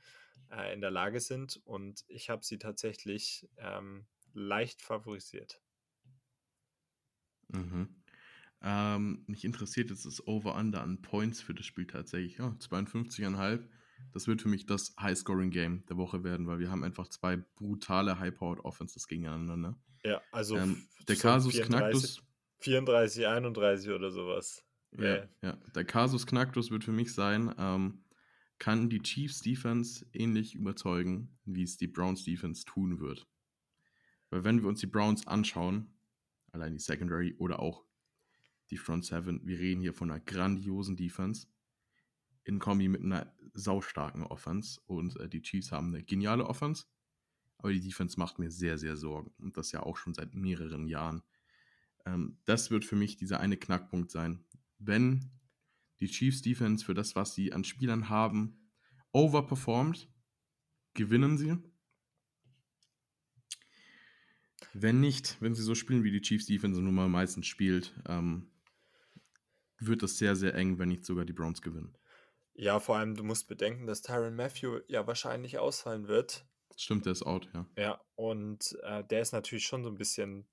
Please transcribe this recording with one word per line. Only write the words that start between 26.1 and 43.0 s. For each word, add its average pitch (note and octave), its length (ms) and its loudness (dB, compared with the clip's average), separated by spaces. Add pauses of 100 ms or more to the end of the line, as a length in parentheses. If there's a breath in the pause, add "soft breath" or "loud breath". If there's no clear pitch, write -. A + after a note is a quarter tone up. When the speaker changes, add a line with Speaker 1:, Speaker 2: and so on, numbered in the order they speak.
Speaker 2:
Knacktus B2+ 440 2
wird A2 140 -2
für A2+ 80 0
mich A#2 200 0
sein, G#2 460 2
ähm, F#2+ 460 0 (540 soft breath)
kann A2+ 300 2
die A2+ 120 2
Chiefs - 400 -4
Defense A#2 720 0
ähnlich A2 420 2
überzeugen, F#2 920 -2
wie F#2 200 0
es F2 120 -6
die F2+ 120 -2
Browns F#2 360 0
Defense E2+ 400 -4
tun F#2 360 -2
wird? C#2+ 260 -6 (1040)
Weil F2+ 140 -2
wenn A2+ 180 6
wir G2+ 60 4
uns G#2+ 120 0
die G2 60 -2
Browns G#2+ 400 4
anschauen, G#2 720 0 (540)
allein D#2+ 200 -4
die D2+ 60 -8
Secondary E2+ 600 0
oder F2 200 0
auch - 260 -4 (840)
die E2+ 80 -6
Front E2+ 280 -2
Seven, F2 380 -2
wir F2+ 140 -4
reden F2+ 220 2
hier F2+ 140 -2
von E2+ 160 -2
einer D#2 100 -4
grandiosen F#2+ 760 -2
Defense F#2 520 -4 (960)
in G2+ 140 -2
Kombi G2 300 4
mit F#2+ 140 2